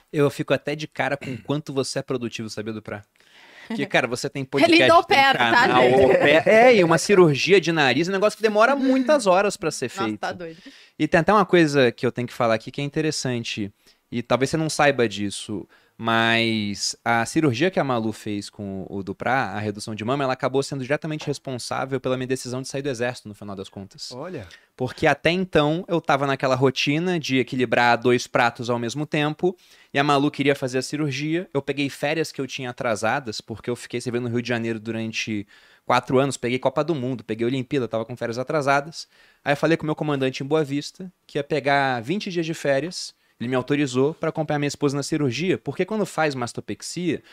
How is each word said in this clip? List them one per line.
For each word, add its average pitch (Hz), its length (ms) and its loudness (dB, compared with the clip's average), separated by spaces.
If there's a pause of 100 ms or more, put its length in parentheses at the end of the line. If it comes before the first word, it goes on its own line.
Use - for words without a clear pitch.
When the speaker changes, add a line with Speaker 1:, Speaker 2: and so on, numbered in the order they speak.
(120)
Speaker 1:
Eu 143 180 2
fico - 220 -4
até 147 240 -4
de 156 100 -10
cara 135 300 -4
com 135 160 -8
o 120 100 -10
quanto 147 300 -4
você 135 280 -2
é - 20 -6
produtivo, 120 480 -6
sabia, 110 240 -8
Duprá? 104 280 -12 (680)
Porque, 214 180 -4
cara, 143 220 2
você 120 200 -4
tem 143 140 -10
Speaker 2:
Ele 131 60 -10
Speaker 1:
podcast, 320 340 4
Speaker 2:
ainda 262 120 8
Speaker 1:
tem 349 60 8
Speaker 2:
opera, 269 380 4
tá, 233 140 4
Speaker 1:
canal, 247 300 6
Speaker 2:
gente? 247 240 6
Speaker 1:
opera, 160 440 6
é, 233 260 8
e 185 80 6
uma 165 140 4
cirurgia 175 600 6
de 160 100 -2
nariz, 151 380 2
um 196 40 -4
negócio 196 240 0
que - 60 -20
demora 220 320 4
muitas 262 520 2
horas 190 300 2
pra 160 140 -4
ser 127 200 -6
Speaker 2:
Nossa, 196 140 -4
Speaker 1:
feito. 320 140 -4
Speaker 2:
tá 180 140 -6
doido. 165 260 -14 (400)
Speaker 1:
E 151 80 0
tem 165 140 4
até 160 120 2
uma 208 140 4
coisa 143 460 4
que - 120 -8
eu 120 80 0
tenho 123 140 -6
que - 80 -12
falar 117 200 0
aqui 110 160 -4
que - 100 -10
é 143 40 -4
interessante, 127 880 -4 (380)
e 120 120 -6
talvez 123 280 0
você 165 60 -2
não 160 120 -2
saiba 135 400 2
disso, 101 580 -8 (380)
mas 113 1000 0
a 117 220 0
cirurgia 156 440 0
que 185 80 -4
a 165 60 2
Malu 117 260 -2
fez 104 380 -8
com 98 400 -10
o 98 140 -8
Duprá, 113 520 -4
a 104 40 -8
redução 104 360 -8
de 107 80 -10
mama, 135 220 -2
ela 131 80 -2
acabou 131 300 -2
sendo 139 200 -8
diretamente 151 440 -6
responsável 131 720 -6
pela 127 160 -2
minha 131 100 -6
decisão 127 360 -6
de 135 60 -12
sair 139 120 -8
do 139 80 -6
exército, 120 400 -6
no 104 60 -14
final 104 200 -14
das 95 140 -12
contas. - 440 -16
Speaker 3:
Olha. 135 360 -12 (260)
Speaker 1:
Porque 127 320 -2
até 151 240 2
então 170 560 2
eu 170 140 0
tava 143 260 0
naquela 135 280 0
rotina 147 640 0
de 131 180 0
equilibrar 120 600 2
dois 120 280 2
pratos 120 440 0
ao 120 80 0
mesmo 120 260 -6
tempo, 151 500 -2 (380)
e 139 60 -2
a 139 40 4
Malu 143 280 4
queria 139 240 2
fazer 131 240 -4
a 127 40 -2
cirurgia. 151 720 -4
Eu 139 80 -2
peguei 139 300 -4
férias 156 420 -4
que - 80 -8
eu 135 60 -4
tinha 131 240 -8
atrasadas, 117 720 -4
porque - 260 -14
eu 120 80 -2
fiquei - 240 -8
servindo 123 220 -4
no 123 80 -4
Rio 117 100 -2
de 113 80 -6
Janeiro 113 320 -4
durante 110 640 -6 (380)
quatro 123 340 2
anos, 135 200 0
peguei 123 200 -2
Copa 135 240 0
do 156 120 -2
Mundo, 127 280 -4
peguei 113 240 -4
Olimpíada, 131 400 -2
tava 113 200 -4
com 123 100 -12
férias 117 220 -6
atrasadas. 143 680 0 (380)
Aí 139 80 2
eu 143 40 0
falei 160 200 2
com - 60 -2
o 156 40 -6
meu 151 80 0
comandante 139 480 -2
em 139 40 -8
Boa 156 180 2
Vista 143 480 -8 (140)
que - 120 -8
ia 143 60 -4
pegar 139 560 0
vinte 180 300 -4
dias 170 160 -4
de 160 80 -6
férias. 143 600 -4 (260)
Ele 117 80 -6
me 127 80 0
autorizou 135 560 0
pra 165 160 -6
acompanhar 156 300 -4
minha 147 100 0
esposa 139 260 -2
na 143 80 -4
cirurgia, 147 540 -2
porque 160 300 -4
quando 214 180 -2
faz 156 300 -2
mastopexia, 127 880 -6 (100)